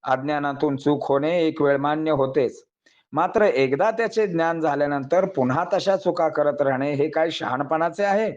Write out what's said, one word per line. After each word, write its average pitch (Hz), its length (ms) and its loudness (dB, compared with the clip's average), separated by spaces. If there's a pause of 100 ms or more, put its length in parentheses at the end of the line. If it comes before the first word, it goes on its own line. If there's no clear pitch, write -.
अज्ञानातून 139 720 -2
चूक 143 340 0
होणे 151 300 2
एक 156 220 0
वेळ 139 160 4
मान्य 156 340 0
होतेच, 135 520 0 (480)
मात्र 180 300 0
एकदा 139 500 2
त्याचे 220 360 -2
ज्ञान 165 340 -2
झाल्यानंतर 143 640 0
पुन्हा 143 380 0 (100)
तशा 185 220 2
चुका 170 320 0
करत 147 340 0
राहणे 135 320 0
हे 143 160 0
काय 160 200 0
शहाणपणाचे 156 760 -2
आहे? 202 340 0